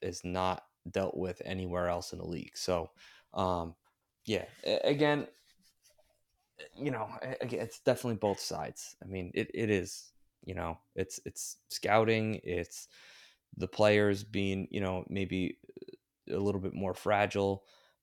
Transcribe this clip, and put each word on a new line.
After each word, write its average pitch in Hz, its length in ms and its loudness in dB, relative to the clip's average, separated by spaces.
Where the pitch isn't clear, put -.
is 90 240 -6
not 92 380 0
dealt 95 260 0
with 90 280 -4
anywhere 90 440 -2
else 87 240 -2
in 90 60 -8
the 85 80 -8
league. - 300 -8
So, 87 340 0
um, 87 400 0
yeah, 104 180 0
a-, - 240 2
again, 147 380 4
you 139 140 -4
know, 110 180 -4
a-, 131 200 -6
again, 117 180 -2
it's 113 200 -8
definitely 120 360 2
both 101 240 2
sides. - 640 -8
I - 40 -14
mean, 92 280 -6
it, 110 200 -2
it 110 160 0
is, 92 420 0
you 92 100 -8
know, 82 240 -4
it's, - 300 -4
it's - 340 -10
scouting, 110 760 4
it's - 440 -4
the - 120 -2
players 104 560 6
being, 98 460 -2
you - 100 -2
know, 92 280 0
maybe 92 500 -2
a - 60 0
little 101 240 0
bit 92 140 -4
more 92 200 -2
fragile. 101 720 2